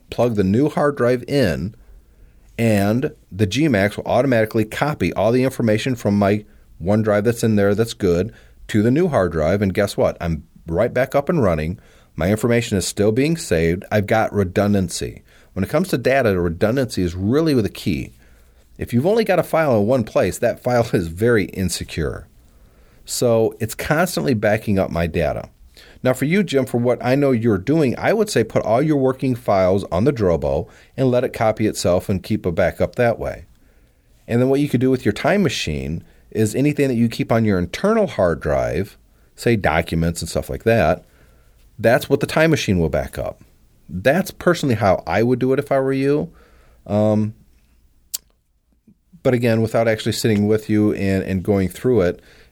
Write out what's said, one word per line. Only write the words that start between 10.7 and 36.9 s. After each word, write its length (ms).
back 220
up 140
and 140
running. 360
My 160
information 460
is 100
still 260
being 240
saved. 540
I've 160
got 260
redundancy. 920
When 100
it 60
comes 180
to 100
data, 400
redundancy 640
is 120
really 400
the 140
key. 440
If 140
you've 140
only 180
got 140
a 60
file 340
in 80
one 180
place, 340
that 240
file 280
<laughs> 20
is 160
very 380
insecure. 800
So 560
it's 140
constantly 600
backing 440
up 120
my 160
data. 420
Now 100
for 120
you, 180
Jim, 240
for 120
what 260
I 100
know 160
you're 280
doing, 380
I 160
would 160
say 140
put 220
all 180
your 140
working 380
files 500
on 200
the 80
Drobo 560
and 140
let 140
it 80
copy 340
itself 420
and 140
keep 220
a 80
backup 440
that 220
way. 280
And 140
then 80
what 120
you 80
could 120
do 100
with 140
your 80
Time 300
Machine 640
is 240
anything 340
that 60